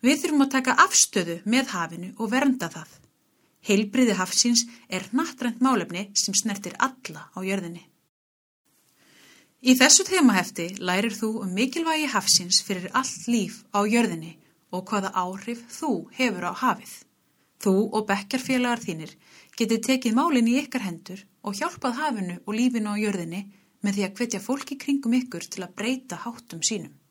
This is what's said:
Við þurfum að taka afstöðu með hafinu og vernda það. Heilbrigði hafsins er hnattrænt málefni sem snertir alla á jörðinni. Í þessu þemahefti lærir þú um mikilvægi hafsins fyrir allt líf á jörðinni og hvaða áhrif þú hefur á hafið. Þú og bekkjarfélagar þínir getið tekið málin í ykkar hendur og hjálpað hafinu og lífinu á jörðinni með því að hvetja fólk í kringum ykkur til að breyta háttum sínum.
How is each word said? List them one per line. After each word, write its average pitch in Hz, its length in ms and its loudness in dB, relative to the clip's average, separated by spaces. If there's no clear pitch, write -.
Við 294 160 4
þurfum 302 240 4
að 269 100 -6
taka 254 300 2
afstöðu 170 580 2
með 254 300 2
hafinu 170 440 -6
og 214 140 -4
vernda 254 400 2
það. 160 200 -14
Heilbrigði 214 480 4
hafsins 226 480 2
er 185 220 -6
hnattrænt 240 500 -4
málefni 208 460 0
sem 202 220 0
snertir 202 420 -4
alla 170 560 -4
á 185 80 -10
jörðinni. 180 400 -4
Í 254 160 4
þessu 294 320 6
þemahefti 196 600 4
lærir 196 320 0
þú 220 220 -4
um 185 80 -4
mikilvægi 311 600 0
hafsins 185 500 2
fyrir 185 320 -6
allt - 320 -4
líf 233 380 -2
á 202 80 4
jörðinni 202 540 0
og 185 160 -6
hvaða 190 320 -2
áhrif 196 480 -6
þú 226 480 -4
hefur 185 320 -2
á 175 80 -4
hafið. - 380 -2
Þú 196 140 4
og 214 160 -2
bekkjarfélagar 247 720 0
þínir 160 380 -10
getið 226 240 2
tekið 254 320 2
málin 262 320 4
í 240 140 4
ykkar 247 240 -6
hendur 180 400 -10
og 202 160 -6
hjálpað 277 400 -4
hafinu 208 460 -2
og 208 100 -4
lífinu 226 400 0
á 208 80 -2
jörðinni 180 380 -4
með 202 140 0
því 202 80 2
að 190 100 -4
hvetja 233 280 -2
fólk - 280 -4
í 277 80 -10
kringum 269 400 2
ykkur 247 320 -8
til 185 140 -6
að - 100 -14
breyta 226 480 -4
háttum 175 400 -12
sínum. 170 320 -4